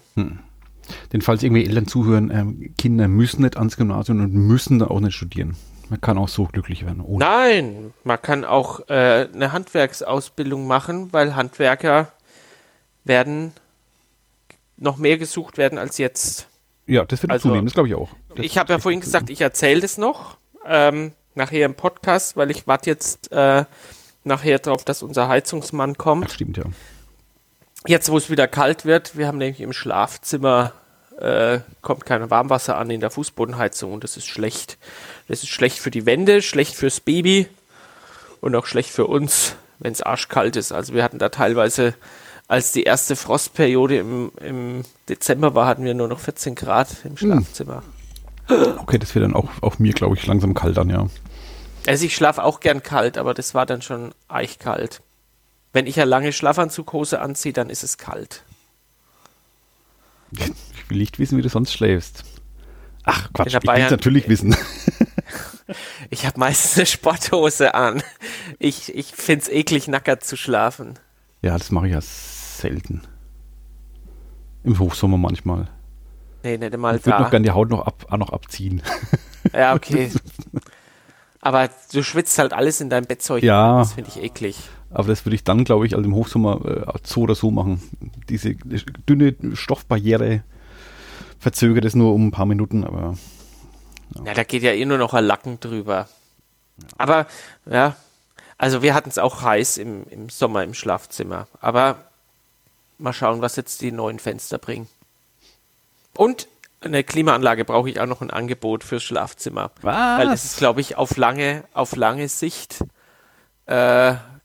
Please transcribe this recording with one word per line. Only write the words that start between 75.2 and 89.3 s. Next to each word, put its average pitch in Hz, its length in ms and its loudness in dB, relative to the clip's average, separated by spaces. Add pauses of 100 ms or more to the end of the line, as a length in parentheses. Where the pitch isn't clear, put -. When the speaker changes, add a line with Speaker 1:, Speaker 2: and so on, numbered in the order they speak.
Speaker 2:
Nee, 120 140 -4
nicht 113 140 -6
einmal 117 260 0
Speaker 1:
Ich - 80 -8
würd 117 100 6
Speaker 2:
da. 101 60 4
Speaker 1:
noch 113 80 2
gern 110 120 6
die 104 80 4
Haut 104 200 2
noch 107 140 0
ab-, - 260 -8
ah, 104 60 0
noch 104 140 -2
abziehen. 92 500 -6 (360)
<laughs> - 360 -4
Speaker 2:
Ja, 131 220 4
okay. 135 380 0 (1300)
Aber 131 280 2 (240)
du 139 120 0
schwitzt - 340 0
halt 156 140 2
alles - 280 0
in 143 100 -6
deinem 123 160 0
Bettzeug. 120 360 -2
Speaker 1:
Ja. 113 360 6
Speaker 2:
Das 107 160 2
find 120 120 -10
ich - 160 -12
eklig. 104 340 -8 (340)
Speaker 1:
Aber 104 180 0
das 107 160 0
würde 107 100 0
ich 110 80 -2
dann, 110 220 2
glaub 110 200 4
ich, 107 120 0
also 107 120 0
im 101 60 0
Hochsommer, 107 500 0
äh, - 400 -6
so - 180 -2
oder 107 120 4
so 110 160 2
machen. 95 300 0 (480)
Diese 107 260 -4
dünne 139 800 0 (200)